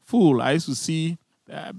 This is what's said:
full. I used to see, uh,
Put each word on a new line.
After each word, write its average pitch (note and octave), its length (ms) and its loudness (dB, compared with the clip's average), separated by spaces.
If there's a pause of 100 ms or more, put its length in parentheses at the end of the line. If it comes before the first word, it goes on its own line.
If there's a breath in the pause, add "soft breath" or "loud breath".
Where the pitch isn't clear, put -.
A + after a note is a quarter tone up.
full. D#3+ 360 4
I B2+ 100 0
used E3 160 -2
to C3+ 80 -4
see, E3 420 -4 (340)
uh, - 280 -12